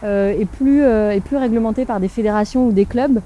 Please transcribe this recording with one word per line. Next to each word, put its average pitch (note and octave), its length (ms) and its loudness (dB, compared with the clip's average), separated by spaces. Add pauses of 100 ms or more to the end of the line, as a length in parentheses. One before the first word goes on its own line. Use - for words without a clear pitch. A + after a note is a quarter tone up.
euh, G3+ 340 0
et A3 60 0
plus, C#4 380 2
euh, G#3+ 300 2
et G3+ 80 0
plus C#4 180 -4
réglementée A#3 480 -2
par G#3+ 140 -4
des F#3+ 80 -2
fédérations G#3+ 580 -2
ou A#3 60 2
des G3 120 4
clubs. B3 420 0